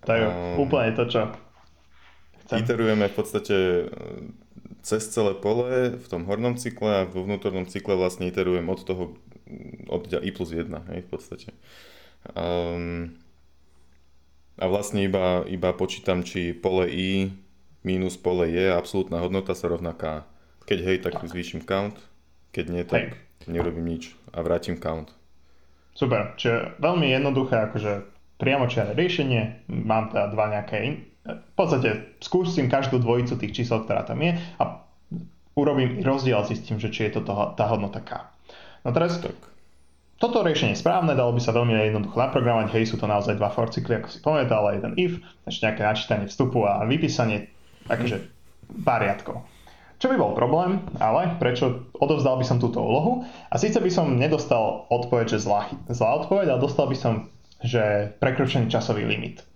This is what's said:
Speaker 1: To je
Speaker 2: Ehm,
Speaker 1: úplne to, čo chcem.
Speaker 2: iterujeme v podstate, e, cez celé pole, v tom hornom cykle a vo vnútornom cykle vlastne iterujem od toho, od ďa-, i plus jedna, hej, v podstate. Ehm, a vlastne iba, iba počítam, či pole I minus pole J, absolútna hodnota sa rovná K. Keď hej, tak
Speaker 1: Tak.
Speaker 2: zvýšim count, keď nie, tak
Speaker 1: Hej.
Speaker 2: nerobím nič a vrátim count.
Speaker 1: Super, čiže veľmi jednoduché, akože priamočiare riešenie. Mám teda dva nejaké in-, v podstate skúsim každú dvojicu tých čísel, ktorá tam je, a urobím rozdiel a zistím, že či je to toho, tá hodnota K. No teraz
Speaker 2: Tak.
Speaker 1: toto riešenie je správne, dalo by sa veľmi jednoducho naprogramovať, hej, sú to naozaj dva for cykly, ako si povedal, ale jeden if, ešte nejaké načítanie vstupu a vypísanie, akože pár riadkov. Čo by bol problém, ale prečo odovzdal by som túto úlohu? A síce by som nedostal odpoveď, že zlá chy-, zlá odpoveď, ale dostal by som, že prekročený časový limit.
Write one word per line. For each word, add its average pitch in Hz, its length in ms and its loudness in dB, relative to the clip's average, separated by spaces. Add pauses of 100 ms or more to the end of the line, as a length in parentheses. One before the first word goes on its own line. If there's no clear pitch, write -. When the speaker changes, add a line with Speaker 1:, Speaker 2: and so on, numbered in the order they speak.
Speaker 1:
To - 100 -2
je 113 120 4
Speaker 2:
Ehm, - 340 -2
Speaker 1:
úplne 131 340 2
to, 120 140 0
čo 117 160 0 (1200)
chcem. - 160 -2
Speaker 2:
iterujeme 110 460 4
v 98 100 -2
podstate, 104 400 0
e, 90 280 4 (960)
cez 107 240 -2
celé 104 280 0
pole, 117 360 0 (240)
v - 140 -12
tom 87 180 -6
hornom 113 300 0
cykle 113 360 -4
a 98 120 4
vo 90 180 -4
vnútornom 95 420 -4
cykle 98 320 -4
vlastne 92 300 0
iterujem 90 400 0
od 90 160 -4
toho, 92 220 -4 (840)
od - 160 -4
ďa-, - 160 -4
i 95 100 -4
plus 85 220 -6
jedna, 82 360 -6
hej, 90 160 -10
v - 60 -18
podstate. - 400 -12 (840)
Ehm, 85 840 -4 (1400)
a 92 100 -2
vlastne 101 360 0
iba, 92 440 2
iba 90 260 -2
počítam, 92 500 -2
či 87 300 -4
pole 92 340 0
I 95 460 0 (500)
minus 92 360 -2
pole 90 280 0
J, 90 280 2
absolútna 85 460 -2
hodnota 95 340 -2
sa 90 140 -6
rovná 85 260 -4
K. 78 320 -6 (380)
Keď 98 180 0
hej, 92 180 2
tak 85 160 -4
Speaker 1:
Tak. 85 120 -8
Speaker 2:
zvýšim 85 340 -8
count, 101 340 -2 (540)
keď 82 180 -4
nie, 87 160 -4
tak - 300 -2 (260)
Speaker 1:
Hej. - 80 -18
Speaker 2:
nerobím 85 400 -4
nič 82 160 -6 (240)
a 85 140 -8
vrátim 85 340 -2
count. 80 380 -8 (800)
Speaker 1:
Super, 120 440 -2
čiže - 420 -2
veľmi 160 320 2
jednoduché, 131 520 2
akože 107 300 -2 (440)
priamočiare 120 580 0
riešenie. 123 720 0
Mám 110 460 0
teda 104 180 2
dva 107 200 0
nejaké 104 320 -4
in-, 143 200 -4 (200)
v - 320 -14
podstate 147 360 4 (300)
skúsim 170 480 0
každú 131 320 2
dvojicu 120 360 2
tých 104 180 -6
čísel, 113 280 0
ktorá 110 220 -2
tam 117 160 -6
je, 170 120 2 (260)
a - 220 -2 (760)
urobím 135 460 2
rozdiel 135 380 2
a 101 80 0
zistím, 113 320 -4
že 107 100 -4
či 107 180 -4
je 104 80 0
to 110 80 -2
toho, 104 320 -2
tá 113 120 0
hodnota 101 340 -2
K. - 280 -12 (540)
No 127 100 -2
teraz 170 260 2
Speaker 2:
Tak. - 180 -8 (840)
Speaker 1:
toto 233 240 2
riešenie 147 300 2
je 104 80 -2
správne, 170 320 2
dalo 123 200 4
by 120 80 2
sa 120 120 0
veľmi 117 240 4 (100)
jednoducho 107 320 0
naprogramovať, 120 540 2
hej, 113 140 4
sú 113 100 -4
to - 100 -4
naozaj 104 300 2
dva 104 140 2
for 113 180 0
cykly, 117 300 -2
ako 107 100 -6
si - 120 -14
povedal, 123 420 2
ale 101 160 2
jeden 104 180 -4
if, 180 180 2 (300)
ešte - 220 -6
nejaké 107 180 0
načítanie 107 420 0
vstupu 120 380 2
a 101 180 2
vypísanie, 120 720 0 (340)
akože 117 380 -2 (560)
pár 120 220 2
riadkov. 104 420 -4 (560)
Čo 254 80 0
by 262 80 4
bol - 160 2
problém, 156 400 2 (240)
ale 147 400 2
prečo 123 320 2 (260)
odovzdal 139 420 4
by 127 100 0
som 127 100 2
túto 120 240 2
úlohu? 151 420 2 (260)
A - 80 -2
síce 214 200 2
by 190 120 4
som 160 280 2
nedostal 120 720 2
odpoveď, 120 420 2
že 107 140 0
zlá 101 240 2
chy-, 92 200 -10
zlá 120 360 2
odpoveď, 190 260 2
ale 123 100 4
dostal 135 280 2
by 123 80 0
som, 117 180 0 (460)
že 120 240 2 (340)
prekročený 127 500 2
časový 110 360 0
limit. 113 400 -4 (120)